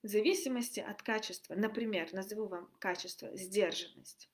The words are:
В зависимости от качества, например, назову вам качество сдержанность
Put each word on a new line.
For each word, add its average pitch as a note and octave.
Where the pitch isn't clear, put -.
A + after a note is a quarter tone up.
В -
зависимости A#3+
от -
качества, A3
например, G#3+
назову G3+
вам F3+
качество -
сдержанность -